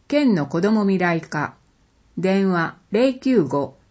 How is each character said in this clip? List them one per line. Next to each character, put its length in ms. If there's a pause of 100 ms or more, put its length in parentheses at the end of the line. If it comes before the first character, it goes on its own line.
県 280
の 100
子 160
ど 100
も 120
未 160
来 220
課。 340 (640)
電 300
話、 260 (160)
零 240
九 280
五 340 (140)